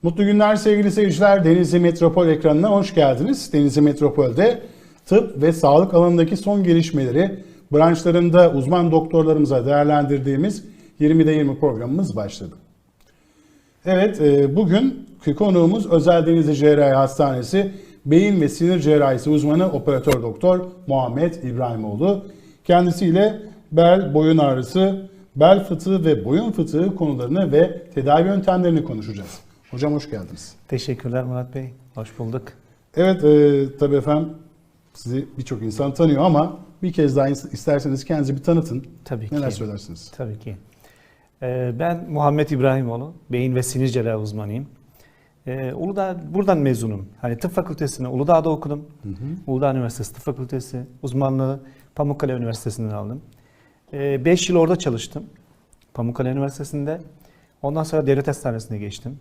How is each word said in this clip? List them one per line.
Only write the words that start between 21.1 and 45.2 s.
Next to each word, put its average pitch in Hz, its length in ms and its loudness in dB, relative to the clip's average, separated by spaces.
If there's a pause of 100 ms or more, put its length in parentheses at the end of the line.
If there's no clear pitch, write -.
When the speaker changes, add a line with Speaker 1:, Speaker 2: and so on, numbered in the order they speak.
Speaker 1:
İbrahimoğlu. 120 840 -4 (380)
Kendisiyle 180 800 2 (300)
bel, 170 420 4
boyun 156 240 4
ağrısı, 160 720 0 (260)
bel 185 280 6
fıtığı 185 420 -2
ve 127 200 0
boyun 196 260 0
fıtığı 175 440 -2
konularını 147 560 -2
ve 156 320 2 (120)
tedavi 147 320 2
yöntemlerini 180 560 0
konuşacağız. 104 560 -10 (320)
Hocam 147 220 -4
hoş 147 160 -6
geldiniz. 92 460 -14 (120)
Speaker 2:
Teşekkürler 123 560 -6
Murat 127 320 -10
Bey. 127 180 -12 (220)
Hoş 110 240 -16
bulduk. 117 240 -10 (520)
Speaker 1:
Evet, 180 280 0
e, 147 420 6 (120)
tabii 143 180 0
efendim 151 380 -2 (600)
sizi 127 340 -8 (100)
birçok 123 260 -10
insan 135 300 -6
tanıyor 151 300 2
ama 170 360 0 (240)
bir 180 100 -4
kez 143 220 0
daha 139 140 2
ins-, 139 240 -8
isterseniz 139 520 -4
kendinizi 143 300 -4
bir 131 80 -12
tanıtın. 160 420 -2 (200)
Speaker 2:
Tabii 110 260 -10
Speaker 1:
Neler 143 180 -4
Speaker 2:
ki. 104 60 -8
Speaker 1:
söylersiniz? 101 600 -14
Speaker 2:
Tabii 110 220 -12
ki. 107 180 -16 (840)
E, 127 380 -6
ben 170 300 -6
Muhammed 147 400 0
İbrahimoğlu, 131 640 -2 (160)
beyin 127 260 -2
ve 127 80 -2
sinir 131 240 -4
cerrahi 117 280 -2
uzmanıyım. 107 520 -8 (800)